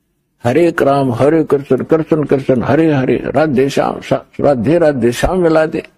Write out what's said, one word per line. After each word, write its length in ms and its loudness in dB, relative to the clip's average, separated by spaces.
हरे 380 2
राम 300 2
हरे 320 2
कृष्ण 400 -2
कृष्ण 400 0
कृष्ण 380 0
हरे 300 2
हरे, 320 0
राधे 460 0
श्याम, 300 -4
सा-, 400 -6
राधे 380 2
राधे 340 0
श्याम" 260 -2
मिला 280 2
दे। 160 -8